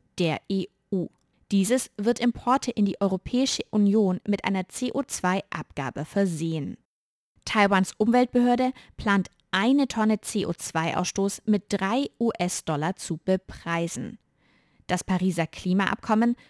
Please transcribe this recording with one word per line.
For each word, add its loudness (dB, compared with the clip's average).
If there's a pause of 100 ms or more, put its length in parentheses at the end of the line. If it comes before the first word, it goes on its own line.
(180)
der 0
E -2 (260)
U. -2 (420)
Dieses 2
wird 0
Importe 0
in 0
die -2
Europäische -2
Union 2
mit -2
einer -4
C -6
O -4
zwei -2
Abgabe -8
versehen. -2 (680)
Taiwans 2
Umweltbehörde 2 (240)
plant, 0 (220)
eine 2
Tonne 0
C -4
O -4
zwei -4
Ausstoß -2
mit 2
drei 0 (140)
U-S-Dollar -2
zu -8
bepreisen. -4 (640)
Das -2
Pariser 0
Klimaabkommen 0 (140)